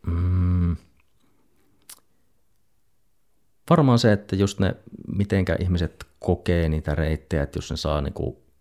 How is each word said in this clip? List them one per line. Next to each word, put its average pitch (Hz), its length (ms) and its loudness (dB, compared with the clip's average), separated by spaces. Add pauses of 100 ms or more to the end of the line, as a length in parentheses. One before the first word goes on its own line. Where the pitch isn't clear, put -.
mm, 90 680 0 (3000)
varmaan 139 280 6
se, 117 140 4
että 98 240 -2
just 98 220 0
ne, 95 180 0 (400)
mitenkä 95 440 0
ihmiset 87 460 -2 (120)
kokee 85 500 0
niitä 78 260 -2
reittejä, 78 480 -2
että - 160 -6
jos - 120 -10
ne 76 60 -6
saa 76 240 -2
niinku 78 420 -8 (180)